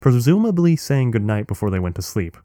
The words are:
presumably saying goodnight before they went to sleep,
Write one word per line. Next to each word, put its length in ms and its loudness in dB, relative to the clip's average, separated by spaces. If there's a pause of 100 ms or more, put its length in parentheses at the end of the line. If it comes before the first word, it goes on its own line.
presumably 720 2
saying 360 0
goodnight 340 -2
before 240 -4
they 100 -2
went 160 -4
to 60 -8
sleep, 420 -6